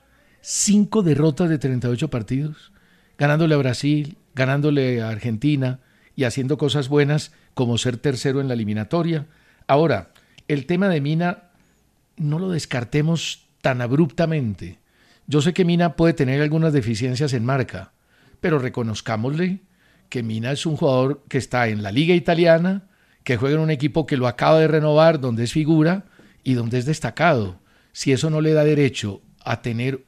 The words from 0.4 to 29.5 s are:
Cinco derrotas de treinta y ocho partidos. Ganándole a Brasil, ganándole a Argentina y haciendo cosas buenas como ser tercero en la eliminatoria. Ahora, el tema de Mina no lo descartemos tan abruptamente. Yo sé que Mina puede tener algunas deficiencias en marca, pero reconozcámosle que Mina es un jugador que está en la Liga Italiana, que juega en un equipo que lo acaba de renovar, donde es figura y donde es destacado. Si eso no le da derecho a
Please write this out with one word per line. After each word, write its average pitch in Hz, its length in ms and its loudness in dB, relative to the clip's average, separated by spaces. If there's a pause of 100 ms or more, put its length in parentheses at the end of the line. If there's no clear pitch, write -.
Cinco 208 600 2
derrotas 156 460 2
de 160 100 0
treinta 127 300 -2
y - 20 0
ocho 123 180 -2
partidos. 131 600 -6 (460)
Ganándole 151 380 2
a - 20 4
Brasil, 143 600 -2 (180)
ganándole 135 680 0
a 110 80 -4
Argentina 123 720 -2 (360)
y - 80 -4
haciendo 131 340 -2
cosas 143 300 0
buenas 147 460 0 (200)
como 120 240 -2
ser 123 200 -2
tercero 135 440 -2
en 135 60 -4
la 127 80 -2
eliminatoria. 139 720 -2 (400)
Ahora, 139 440 2 (360)
el 143 180 -2
tema 175 240 0
de 160 120 0
Mina 160 420 -2 (720)
no 151 220 -2
lo 190 100 -4
descartemos 151 1000 -4 (140)
tan 127 200 -2
abruptamente. 131 1000 -2 (480)
Yo 147 140 2
sé 170 120 0
que 190 120 2
Mina 170 300 2
puede 165 180 4
tener 135 280 0
algunas 156 320 0
deficiencias 127 600 -2
en 117 120 -2
marca, 123 460 -4 (500)
pero 156 180 0
reconozcámosle 127 1000 -4 (500)
que 123 140 -6
Mina 113 280 -4
es 143 140 -6
un 160 100 -2
jugador 135 540 0
que - 80 -4
está 123 320 -2
en 104 140 -4
la 98 80 -8
Liga 160 240 2
Italiana, 170 680 2 (400)
que 127 140 0
juega 139 180 0
en 156 60 2
un 160 100 0
equipo 147 340 0
que 147 120 -2
lo 123 100 0
acaba 151 320 4
de 160 80 6
renovar, 156 540 4
donde 117 240 -2
es 117 80 -4
figura 160 500 2 (400)
y 131 120 0
donde 117 240 -2
es 120 60 -4
destacado. 127 720 -2 (340)
Si - 180 -2
eso 143 180 0
no 156 120 0
le 156 120 2
da 151 120 4
derecho 143 560 0 (220)
a 117 180 -6